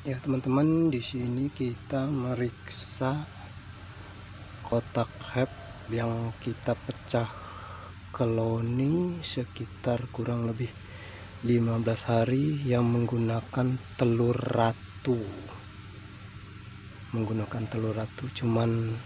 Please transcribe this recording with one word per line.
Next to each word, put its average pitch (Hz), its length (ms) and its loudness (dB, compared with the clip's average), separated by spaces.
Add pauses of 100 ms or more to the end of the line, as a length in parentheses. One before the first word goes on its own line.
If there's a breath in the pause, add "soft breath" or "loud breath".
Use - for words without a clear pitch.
Ya, 131 160 -2
teman-teman, 143 720 4
di 131 80 2
sini 123 560 -2
kita 135 560 -2
meriksa 131 1200 -2 (1400)
kotak - 480 0 (160)
hep 127 160 4 (480)
yang 117 480 0
kita 120 320 -2
pecah - 560 -2 (800 loud breath)
keloni 123 1120 2
sekitar 123 880 -2
kurang 117 400 0
lebih 117 240 -2 (720 loud breath)
lima 117 320 6
belas 113 320 2
hari 135 560 4
yang 123 240 6
menggunakan 120 880 2 (160)
telur 120 400 6
ratu. 117 880 2 (1900)
Menggunakan 110 560 0
telur 110 240 0
ratu 110 320 -4 (160)
cuman 113 640 4